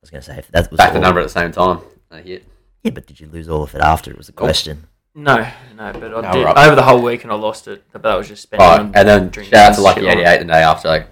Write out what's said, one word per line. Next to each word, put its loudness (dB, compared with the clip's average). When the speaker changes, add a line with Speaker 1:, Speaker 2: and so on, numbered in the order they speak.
Speaker 1:
was -20
gonna -18
say, -20
if -20
that -2
was -12
Speaker 2:
Back 2
the -4
Speaker 1:
all -2
Speaker 2:
number 0
at -4
the -8
same -6
time. -2
I -20
hit. -18
Speaker 1:
Yeah, -6
but -18
did -20
you -20
lose -16
all -6
of -14
it -10
after? -2
It -20
was -20
a -20
Speaker 2:
Oh. -20
Speaker 1:
question. -6
Speaker 3:
No, -2
no, -16
but -16
I -8
Speaker 2:
No, -6
Speaker 3:
did -2
Speaker 2:
right. 4
Speaker 3:
over 6
the 2
whole 4
weekend. -6
I -6
lost -8
it, -18
but -20
that -2
was -8
just -20
spending -2
Speaker 2:
Right, 4
Speaker 3:
on -8
Speaker 2:
and 4
then 4
Speaker 3:
drinks -14
Speaker 2:
shout 6
out 10
Speaker 3:
and 2
Speaker 2:
to -2
Lucky 2
Speaker 3:
shit -2
like 0
Speaker 2:
eighty-eight 2
the -10
day 2
after, 0
like, -4